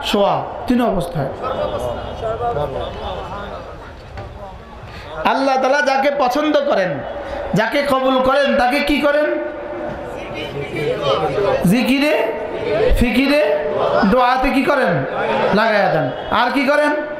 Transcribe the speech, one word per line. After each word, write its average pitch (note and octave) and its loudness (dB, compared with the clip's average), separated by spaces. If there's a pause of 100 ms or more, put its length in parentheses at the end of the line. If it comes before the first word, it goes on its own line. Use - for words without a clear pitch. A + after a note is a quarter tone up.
শোয়া, F#3 2 (240)
তিন B3 2
অবস্থায়। E3+ -2 (4000)
আল্লাহ C4 2
তাআলা C4+ 4
যাকে C4+ 2
পছন্দ C#4+ 2
করেন, F#3+ 0 (540)
যাকে C#4+ 2
কবুল C4 2
করেন, C4+ 2
তাকে B3 2
কি C#4+ 0
করেন? D4 2 (2500)
জিকিরে, C4 2 (680)
ফিকিরে, C4+ 2 (360)
দোয়াতে B3+ 4
কি B3 2
করেন? G#3+ 2 (480)
লাগায়া G#3 4
দেন। D3 2 (220)
আর A#3+ 2
কি C#4 2
করেন? D4 4 (280)